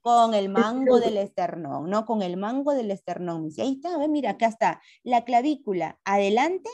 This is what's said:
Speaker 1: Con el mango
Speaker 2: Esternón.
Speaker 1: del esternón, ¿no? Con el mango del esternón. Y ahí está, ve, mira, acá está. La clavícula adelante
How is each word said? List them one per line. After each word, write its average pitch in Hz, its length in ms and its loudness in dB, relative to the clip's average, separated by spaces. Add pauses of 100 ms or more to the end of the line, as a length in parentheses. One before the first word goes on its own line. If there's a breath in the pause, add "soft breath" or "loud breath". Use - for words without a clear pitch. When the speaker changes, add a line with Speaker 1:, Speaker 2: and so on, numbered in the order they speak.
Speaker 1:
Con 233 340 4
el 196 140 2
mango 240 480 2
Speaker 2:
Esternón. 226 40 6
Speaker 1:
del 214 180 0
esternón, 170 720 -6
¿no? 214 140 0
Con 220 180 -2
el 180 140 -4
mango 262 380 -2
del 233 160 -2
esternón. 170 680 -6
Y - 40 -8
ahí 269 140 -2
está, 339 220 -8
ve, 294 120 -2
mira, 285 220 -2
acá 202 160 0
está. 202 360 0 (200 soft breath)
La 233 220 2
clavícula 240 800 0
adelante 214 680 2